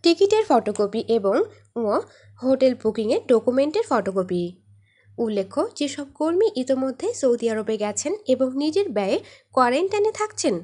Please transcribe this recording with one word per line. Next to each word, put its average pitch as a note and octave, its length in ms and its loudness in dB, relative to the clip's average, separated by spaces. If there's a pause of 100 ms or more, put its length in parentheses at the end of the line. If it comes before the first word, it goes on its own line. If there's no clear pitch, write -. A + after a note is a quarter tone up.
টিকিটের G4+ 460 4
ফটোকপি G#3+ 540 0 (160)
এবং G3+ 200 2 (400)
ঙ, A#3 100 -4 (540)
হোটেল C4 340 4
বুকিংয়ের A3+ 520 -2
ডকুমেন্টের C4+ 600 2
ফটোকপি। F#3 580 -2 (760)
উল্লেখ্য, G#3 420 -2 (160)
যেসব C#4+ 360 -6
কর্মী E4+ 440 0
ইতোমধ্যে C4 580 -2
সৌদি A#3+ 340 0
আরবে A3 280 -4
গেছেন G#3 360 -4 (160)
এবং C4 280 2
নিজের D#4 340 0
ব্যয়ে G#3 280 0 (340)
কোয়ারেন্টাইনে F#4+ 600 2
থাকছেন G#4 500 -2